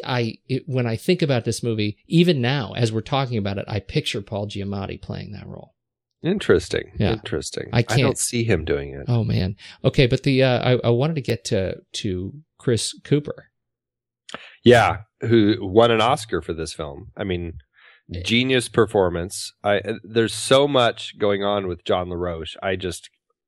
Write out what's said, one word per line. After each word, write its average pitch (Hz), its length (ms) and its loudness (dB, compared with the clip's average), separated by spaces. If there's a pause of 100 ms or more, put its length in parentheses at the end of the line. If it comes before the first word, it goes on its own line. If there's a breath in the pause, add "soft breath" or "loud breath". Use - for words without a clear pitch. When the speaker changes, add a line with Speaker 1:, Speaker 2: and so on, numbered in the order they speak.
Speaker 1:
I, 123 300 -2 (120)
it, 131 180 -4
when 127 220 -2
I 113 80 -2
think 175 260 0
about 135 240 2
this - 180 -2
movie, 107 340 -2 (100)
even 170 340 4
now, 120 360 -2
as 113 140 2
we're 110 100 -2
talking 131 360 -2
about 98 200 -2
it, - 100 -6
I 104 120 -4
picture 127 420 -4
Paul 104 260 -6
Giamatti 98 540 -8
playing - 320 -12
that 95 140 -16
role. - 280 -18 (460)
Speaker 2:
Interesting. - 800 2
Speaker 1:
Yeah. 98 140 2
Speaker 2:
Interesting. - 580 -8
Speaker 1:
I 120 60 2
Speaker 2:
I 120 60 4
don't 117 140 0
Speaker 1:
can't 127 200 2
Speaker 2:
see 120 260 -2
him 107 220 0
doing 71 280 -4
it. 69 140 -12
Speaker 1:
Oh, 120 160 2
man. 110 320 -2 (300 loud breath)
Okay, 131 200 4
but 127 180 0
the, 131 200 4
uh, 127 400 2
I, - 40 2
I - 20 4
wanted 135 260 2
to 143 60 -4
get 113 240 -4
to, 95 320 -2 (160)
to 92 400 -6 (240)
Chris - 360 -2 (120)
Cooper. - 460 -4 (1120 loud breath)
Speaker 2:
Yeah, 110 360 8 (240)
who 110 400 4
won 107 300 4
an 110 100 4
Oscar 113 400 0
for 85 120 -8
this 80 200 -8
film. 76 420 -12
I - 80 -8
mean, 87 360 -6 (540 soft breath)
Speaker 1:
Eh. 87 100 -8
Speaker 2:
genius 123 440 2
performance. 95 880 0 (100)
I, 104 160 2
uh, 104 140 -6 (100)
there's 110 300 0
so 139 340 4
much 123 520 0
going 101 240 0
on 101 240 0
with 87 180 -8
John 90 240 -2
LaRoche. 85 520 -6
I 95 140 -2
just, 92 320 -8 (400)